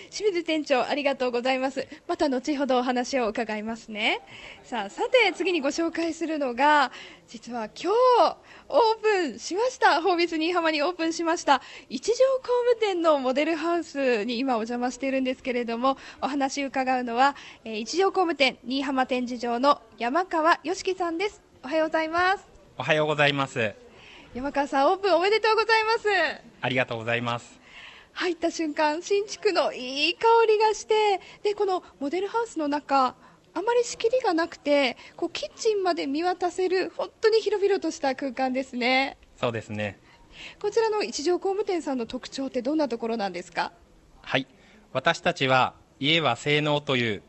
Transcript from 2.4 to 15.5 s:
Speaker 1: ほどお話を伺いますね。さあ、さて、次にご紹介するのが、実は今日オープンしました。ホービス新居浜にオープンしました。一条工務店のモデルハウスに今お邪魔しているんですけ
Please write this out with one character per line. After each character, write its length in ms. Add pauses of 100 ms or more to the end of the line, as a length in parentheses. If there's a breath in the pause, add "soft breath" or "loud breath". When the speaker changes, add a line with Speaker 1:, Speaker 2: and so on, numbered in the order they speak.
Speaker 1:
ほ 100
ど 120
お 40
話 380
を 80
伺 280
い 60
ま 140
す 160
ね。 280 (440 loud breath)
さ 220
あ、 40
さ 180
て、 280
次 160
に 80
ご 80
紹 240
介 220
す 120
る 140
の 120
が、 380 (380 loud breath)
実 240
は 140
今 260
日 440 (320 loud breath)
オ 100
ー 180
プ 400
ン 20
し 160
ま 160
し 80
た。 240
ホ 120
ー 20
ビ 100
ス 100
新 120
居 40
浜 200
に 100
オ 80
ー 40
プ 120
ン 60
し 100
ま 140
し 80
た。 180 (260 loud breath)
一 200
条 60 (240)
工 100 (260)
務 60
店 220
の 180
モ 140
デ 100
ル 100
ハ 220
ウ 80
ス 400
に 160
今 140
お 20
邪 200
魔 140
し 80
て 80
い 60
る 80
ん 40
で 120
す 80
け 80